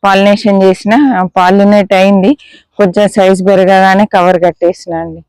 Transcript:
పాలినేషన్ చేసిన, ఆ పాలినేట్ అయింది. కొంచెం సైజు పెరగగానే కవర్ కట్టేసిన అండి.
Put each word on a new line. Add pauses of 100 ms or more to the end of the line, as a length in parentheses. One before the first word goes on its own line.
పాలినేషన్
చేసిన,
ఆ (100)
పాలినేట్
అయింది. (420)
కొంచెం
సైజు
పెరగగానే
కవర్
కట్టేసిన
అండి.